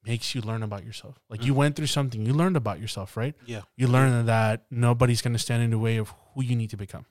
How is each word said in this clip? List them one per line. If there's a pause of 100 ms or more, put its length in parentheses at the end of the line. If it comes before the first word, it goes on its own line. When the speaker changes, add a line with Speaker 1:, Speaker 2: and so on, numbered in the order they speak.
Speaker 1:
makes
you
learn
about
yourself. (100)
Like,
you
Speaker 2:
Mm.
Speaker 1:
went
through
something,
you
learned
about
yourself,
right? (100)
Speaker 2:
Yeah. (140)
Speaker 1:
You
learned
that
nobody's
gonna
stand
in
the
way
of (200)
who
you
need
to
become